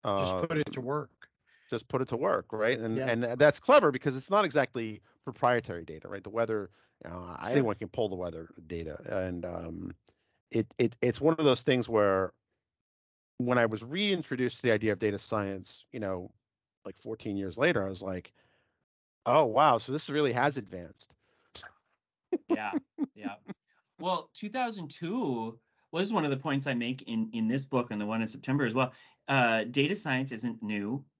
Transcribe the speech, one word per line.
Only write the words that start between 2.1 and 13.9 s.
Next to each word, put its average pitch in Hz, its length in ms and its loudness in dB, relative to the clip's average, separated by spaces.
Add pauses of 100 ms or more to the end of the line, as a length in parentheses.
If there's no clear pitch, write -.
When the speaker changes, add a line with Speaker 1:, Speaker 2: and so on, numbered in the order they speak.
Speaker 2:
work, 143 360 0
right? 113 260 2
And, 113 180 -2
Speaker 1:
Yeah. 131 140 0
Speaker 2:
and 117 120 0
that's 127 360 6
clever 247 320 8
because 131 240 0
it's 131 140 -10
not 202 160 6
exactly 123 560 0 (220)
proprietary 110 640 0
data, 78 220 -14
right? 98 160 -10
The 101 60 -12
weather, 110 420 -2 (340)
uh, 90 380 -10
Speaker 1:
Sure. 101 80 -4
Speaker 2:
anyone 123 240 2
can 107 140 -10
pull 107 200 -2
the 95 60 -6
weather 82 340 -8 (180)
data. 82 380 -8
And, 90 400 -4
um, 85 500 -8 (560)
it, 110 260 0
it, 117 240 2
it's 123 200 0
one 160 160 4
of 156 80 2
those 127 180 4
things 127 260 2
where 101 440 4 (1040)
when 123 200 2
I 117 80 6
was 110 180 -2
reintroduced 147 760 -2